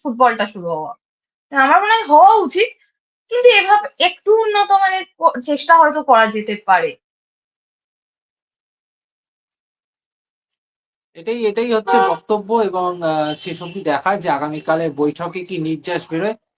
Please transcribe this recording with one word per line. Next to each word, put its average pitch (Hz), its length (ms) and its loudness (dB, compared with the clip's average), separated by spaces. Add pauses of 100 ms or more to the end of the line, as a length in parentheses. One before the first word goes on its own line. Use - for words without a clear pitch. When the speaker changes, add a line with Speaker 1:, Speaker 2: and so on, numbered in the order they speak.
Speaker 1:
ফুটবলটা 233 440 0
শুরু 180 220 -12
হওয়া। 156 260 -8 (580)
আমার 277 300 4
মনে 415 100 0
হয় 453 140 0
হওয়া 320 280 8
উচিত, 392 340 0 (640)
কিন্তু 494 180 4
এভাবে 403 400 4 (100)
একটু 392 440 0
উন্নত 415 300 0
মানের 381 320 0 (140)
ক-, - 220 0
চেষ্টা 294 360 2
হয়তো 302 260 2
করা 226 240 4
যেতে 214 300 -6 (100)
পারে। 170 300 0 (4000)
Speaker 2:
এটাই, 220 320 -6
এটাই 226 260 -2
হচ্ছে 220 240 0
Speaker 1:
হ্যাঁ। 381 120 4
Speaker 2:
বক্তব্য 202 460 -4
এবং, 180 480 -2
আহ, 156 320 -2
শেষ 165 280 -12
অবধি 170 180 -12
দেখার 170 400 -2
যে 170 100 -4
আগামীকালের 151 640 -4
বৈঠকে 165 520 -6
কি 180 140 -10
নির্যাস 160 520 -6
বেরোয়, 190 240 -4 (240)